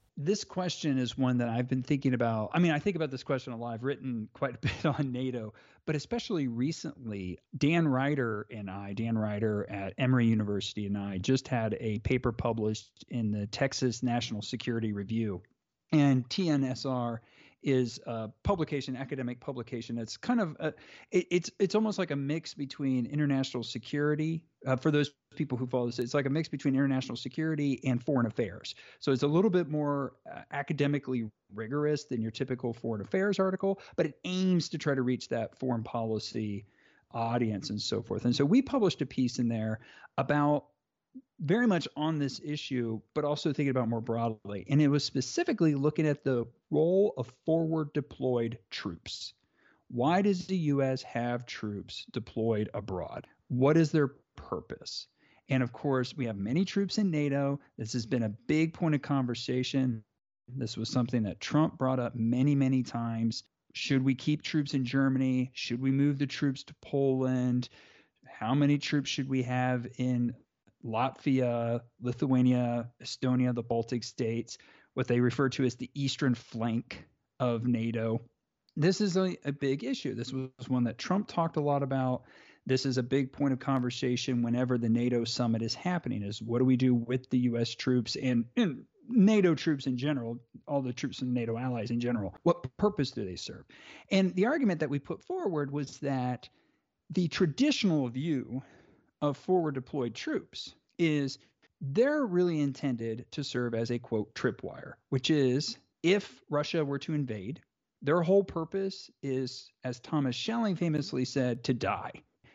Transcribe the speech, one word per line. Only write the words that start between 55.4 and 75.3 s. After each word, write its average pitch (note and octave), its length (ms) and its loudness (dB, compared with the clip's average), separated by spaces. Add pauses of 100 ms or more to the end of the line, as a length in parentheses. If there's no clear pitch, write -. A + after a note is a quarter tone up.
And C3 140 2
of A#2+ 100 -2
course, C3 440 0
we C3 100 -2
have A2 100 -4
many A#2+ 280 0
troops G3 340 -2
in G3 140 2
nato. C#3+ 480 0 (180)
This A2 140 -6
has A#2 140 -2
been A#2 180 0
a G#2+ 40 0
big D#3 460 0
point D#3 220 2
of C3+ 60 0
conversation. B2+ 1000 0 (460)
This B2 280 -6
was A2+ 120 -4
something A#2+ 360 0
that F#2+ 160 -6
Trump - 380 0
brought C3 220 0
up A#2+ 160 -4
many, B2 400 2
many C3 260 4
times. A2+ 640 -2 (280)
Should C3+ 320 0
we C3+ 120 4
keep D3+ 260 0
troops D3 320 -2
in C3 100 2
Germany? C3 680 2
Should - 260 -4
we C3+ 120 2
move C#3 260 4
the C#3 80 0
troops C3+ 380 -2
to - 160 -18
Poland? B2+ 880 2 (580)
How A2+ 280 -2
many C#3+ 240 4
troops C#3+ 320 0
should C3+ 180 -4
we C3 140 0
have B2+ 440 0 (100)
in A#2+ 380 0 (500)
Latvia, A#2+ 960 0 (220)
Lithuania, B2 880 2 (120)
Estonia, B2+ 520 0
the A#2 80 -4
Baltic A#2+ 420 -2
states, A#2 540 -4 (340)
what B2+ 160 -2
they B2 100 4
refer B2 300 4